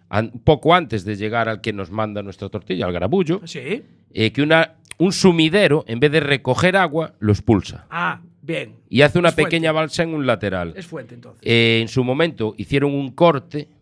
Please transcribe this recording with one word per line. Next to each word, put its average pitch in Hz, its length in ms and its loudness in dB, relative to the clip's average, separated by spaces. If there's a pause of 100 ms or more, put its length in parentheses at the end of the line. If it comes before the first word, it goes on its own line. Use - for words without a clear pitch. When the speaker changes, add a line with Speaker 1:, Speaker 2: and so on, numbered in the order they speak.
Speaker 1:
an-, 110 220 -2 (120)
poco 156 320 4
antes 113 300 -2
de 104 100 -6
llegar 110 340 -2
al 107 100 -6
que 110 140 -6
nos 95 160 -10
manda 104 320 -6
nuestra 98 280 -12
tortilla, 147 360 -6
al 90 80 -2
Garabullo, 147 520 -2
Speaker 2:
Sí. 165 360 -10 (320)
Speaker 1:
eh, 110 180 0
que 135 120 -2
una, 160 320 2 (240)
un 180 120 2
sumidero, 165 760 4
en 117 120 -6
vez 143 120 2
de 156 80 2
recoger 143 580 0
agua, 160 420 -2
lo 107 140 2
expulsa. - 560 0
Speaker 2:
Ah, 170 320 -6 (200)
bien. 143 360 -10 (120)
Speaker 1:
Y 123 120 4
hace 147 180 4
una 175 100 4
Speaker 2:
Es 170 60 0
fuente. 151 140 0
Speaker 1:
pequeña 160 240 0
balsa 156 300 -2
en 165 100 -6
un 147 120 -4
lateral. 92 520 -2
Speaker 2:
Es - 100 -16
fuente, 123 280 -16
entonces. 120 280 -20
Speaker 1:
Eh, 117 380 4
en 113 80 -4
su 127 160 0
momento 127 520 -2
hicieron 139 380 -2
un 139 160 -6
corte 147 560 -2 (140)